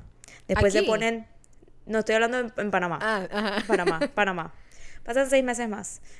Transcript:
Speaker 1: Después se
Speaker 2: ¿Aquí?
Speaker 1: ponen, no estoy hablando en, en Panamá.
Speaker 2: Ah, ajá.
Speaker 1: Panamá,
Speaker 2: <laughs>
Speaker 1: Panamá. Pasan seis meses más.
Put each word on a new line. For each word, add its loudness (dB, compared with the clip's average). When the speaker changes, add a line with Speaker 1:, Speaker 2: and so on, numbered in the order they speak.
Speaker 1:
Después 4
se 4
Speaker 2:
¿Aquí? 4
Speaker 1:
ponen, 0
no -2
estoy 2
hablando 2
en, -6
en -2
Panamá. 0
Speaker 2:
Ah, -2
ajá. -2
Speaker 1:
Panamá, 2
Speaker 2:
<laughs> -2
Speaker 1:
Panamá. 0
Pasan 0
seis 4
meses -2
más. -10